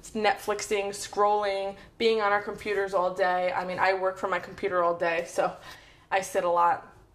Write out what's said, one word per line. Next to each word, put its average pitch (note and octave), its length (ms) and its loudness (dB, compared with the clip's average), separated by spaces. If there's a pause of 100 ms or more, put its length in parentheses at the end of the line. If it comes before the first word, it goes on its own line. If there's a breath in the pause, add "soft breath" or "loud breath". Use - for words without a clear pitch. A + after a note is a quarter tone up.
(140)
Netflixing, G#3 760 0
scrolling, G3+ 840 0 (220 loud breath)
being A3+ 240 2
on G3+ 120 2
our G3+ 100 2
computers G3+ 520 -4
all F3+ 180 2
day. F3+ 400 2
I F3+ 120 -2
mean, F#3 140 -6
I F#3+ 160 2
work F#3 240 -2
from G3+ 120 -2
my F3+ 80 -2
computer F3+ 460 -2
all F3 100 2
day, E3+ 320 -2
so - 300 -4 (540 loud breath)
I F#3+ 100 2
sit F#3+ 240 -2
a F3 60 2
lot. F3 360 2 (280)